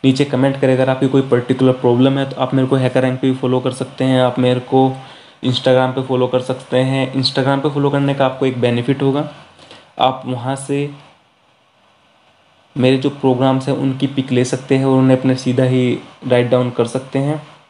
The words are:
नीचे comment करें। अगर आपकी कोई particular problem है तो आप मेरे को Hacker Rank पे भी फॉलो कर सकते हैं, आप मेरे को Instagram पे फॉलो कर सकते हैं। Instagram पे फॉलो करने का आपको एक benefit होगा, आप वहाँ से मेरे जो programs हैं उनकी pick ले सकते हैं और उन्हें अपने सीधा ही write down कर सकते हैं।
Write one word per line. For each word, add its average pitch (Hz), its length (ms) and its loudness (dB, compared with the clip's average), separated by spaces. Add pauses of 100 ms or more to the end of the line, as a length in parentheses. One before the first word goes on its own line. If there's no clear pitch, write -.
नीचे 135 200 4
comment 135 360 0
करें। 131 120 2
अगर 131 160 0
आपकी 135 180 0
कोई 135 140 2
particular 131 500 0
problem 127 460 2
है 139 120 -4
तो - 120 -8
आप 127 120 -2
मेरे 131 140 0
को 139 80 2
Hacker 127 260 0
Rank 127 180 -2
पे 135 100 0
भी 127 60 0
फॉलो 127 240 -2
कर 131 120 -2
सकते 127 320 -8
हैं, 131 180 2
आप 123 180 0
मेरे 123 200 2
को 131 320 2 (520)
Instagram 127 520 2
पे 135 80 -4
फॉलो 127 240 0
कर 127 120 -2
सकते - 380 -4
हैं। 131 360 0
Instagram 135 500 0
पे 156 60 0
फॉलो 139 200 0
करने 139 240 0
का 139 120 2
आपको 131 200 -2
एक 123 160 -2
benefit 120 400 0
होगा, 143 280 -2 (720)
आप 131 260 0
वहाँ 127 300 -6
से 143 500 -6 (1700)
मेरे 127 200 4
जो 139 120 0
programs 131 600 0
हैं 135 60 0
उनकी 135 320 -2
pick 135 240 -4
ले 123 140 2
सकते 135 320 -2
हैं 135 80 0
और 135 120 4
उन्हें 131 220 4
अपने 131 160 2
सीधा 127 280 0
ही 127 360 0 (280)
write 123 220 2
down 127 200 2
कर 120 160 0
सकते 131 340 -6
हैं। 147 280 -4 (220)